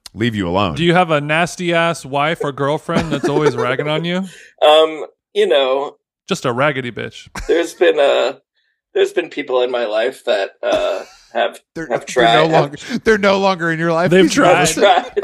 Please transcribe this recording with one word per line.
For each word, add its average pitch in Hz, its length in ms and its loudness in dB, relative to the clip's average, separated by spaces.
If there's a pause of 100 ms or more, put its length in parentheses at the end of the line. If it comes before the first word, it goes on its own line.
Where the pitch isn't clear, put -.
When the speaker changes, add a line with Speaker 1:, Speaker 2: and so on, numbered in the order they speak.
(140)
Speaker 1:
leave 110 220 -4
you 95 120 -2
alone? 90 280 0
Speaker 2:
Do 160 100 -4
you 170 80 4
have 175 180 2
a 151 80 2
nasty 170 540 -2
ass 165 320 -2
wife 143 380 -4
or 143 100 -4
girlfriend 151 580 -4
that's 143 160 -4
always 143 300 0
ragging 131 320 -4
on 156 160 -4
you? 180 180 -4 (200)
Speaker 3:
<laughs> - 180 -10
Um, 156 440 4 (280)
you 202 140 2
know, 139 500 0 (320)
Speaker 2:
Just 185 160 -6
a 123 80 0
raggedy 131 380 -2
bitch. - 360 -12 (200)
Speaker 3:
there's 165 260 0
been 165 260 2
a, 127 400 0 (540)
there's 190 200 0
been 165 180 -2
people 127 320 -2
in 127 80 -2
my 120 140 -2
life 107 400 -4
that, 101 260 -2 (100)
uh, 95 420 -2 (300)
have, 113 260 -2 (140)
Speaker 1:
They're, 165 140 -10
Speaker 3:
have - 0 -
Speaker 1:
they're 120 100 -2
no - 80 -6
Speaker 3:
tried, 123 200 0
have 151 260 4
Speaker 1:
longer, 147 260 0 (260)
they're 220 140 4
no 196 220 2
longer 180 320 0
in 160 80 -4
your 170 120 0
life. 165 200 0
Speaker 2:
They've 185 140 6
Speaker 1:
These - 100 0
Speaker 2:
tried. - 180 4
Speaker 1:
guys 175 220 2
Speaker 3:
tried. - 480 2